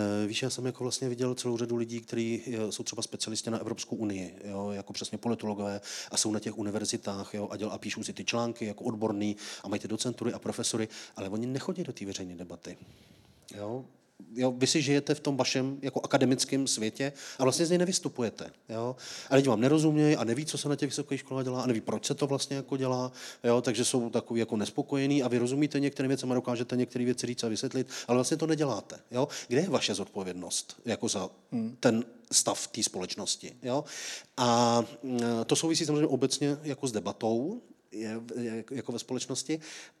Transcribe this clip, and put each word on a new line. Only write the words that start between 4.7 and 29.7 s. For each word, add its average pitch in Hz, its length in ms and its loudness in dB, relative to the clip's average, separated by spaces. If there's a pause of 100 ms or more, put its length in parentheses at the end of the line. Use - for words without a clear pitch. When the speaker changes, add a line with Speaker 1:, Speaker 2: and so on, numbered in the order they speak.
Speaker 1:
jako 98 200 -8
přesně - 260 -6
politologové 104 600 -2 (300)
a - 60 -6
jsou 110 160 2
na 107 80 0
těch 107 180 -6
univerzitách, 104 760 -4
jo, 104 160 -4
a 104 60 -8
děl-, 101 160 -4
a 101 60 -8
píšou 107 240 -6
si 101 100 -8
ty 98 120 -10
články 117 420 -2
jako 104 180 -6
odborný 107 520 0 (280)
a 101 40 -8
mají 101 120 -2
ty 98 80 -8
docentury 110 440 -2
a 80 60 -8
profesory, 110 500 -2 (280)
ale 98 120 -6
oni 110 180 -2
nechodí 139 380 -4
do 120 80 -6
té - 140 -12
veřejné 92 300 -8
debaty.“ 87 400 -12 (800)
Jo? 110 280 -6 (500)
Jo, 127 220 4
vy 127 100 4
si 156 160 4
žijete 143 320 4
v - 60 -4
tom 143 160 0
vašem 131 460 2
jako 135 220 -2
akademickém 131 640 4
světě 117 460 0 (260)
a 131 40 -2
vlastně 135 240 6
z 160 40 2
něj 180 80 6
nevystupujete, 151 720 0 (180)
jo? 117 280 -4 (340)
A 135 60 8
lidi 139 120 8
vám 110 120 6
nerozumějí 151 560 6
a 123 80 0
neví, 120 220 0
co 151 120 -4
se 147 100 -2
na 143 80 2
těch 139 120 0
vysokých 139 320 -4
školách 131 240 -4
dělá 127 180 -2
a 117 40 -2
neví, 117 140 2
proč 107 260 -2
se - 80 0
to - 120 0
vlastně 139 300 0
jako 139 200 -4
dělá, 127 360 0 (320)
jo? 120 180 8
Takže 120 220 2
jsou 117 260 2
takový 117 300 0
jako 113 160 0
nespokojení 139 640 2
a 123 60 2
vy 123 100 4
rozumíte 139 420 2
některým 139 280 0
věcem 131 240 0
a - 20 4
dokážete 123 420 0
některé 123 280 0
věci 123 220 0
říct 120 180 -4
a 117 40 0
vysvětlit, 127 400 -2 (200)
ale 120 80 6
vlastně 131 200 4
to 156 100 0
neděláte, 147 520 0 (120)
jo? 123 180 2 (200)
Kde 123 120 4
je 190 80 2
vaše 120 260 2